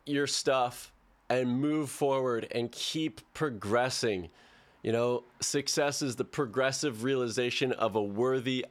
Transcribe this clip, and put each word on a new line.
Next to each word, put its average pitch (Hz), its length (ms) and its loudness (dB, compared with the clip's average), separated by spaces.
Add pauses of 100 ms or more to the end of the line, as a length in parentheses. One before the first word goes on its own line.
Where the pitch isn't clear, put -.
your 143 220 0
stuff 131 640 0 (380)
and 123 300 2
move 147 300 0
forward 127 640 0
and 117 200 -2
keep - 500 -4 (120)
progressing. 113 960 0 (540)
You 110 80 0
know, 120 340 0 (160)
success 143 600 0
is 131 140 -2
the 117 100 -2
progressive 131 800 -2
realization 123 720 2
of 110 220 0
a 107 60 4
worthy 123 680 0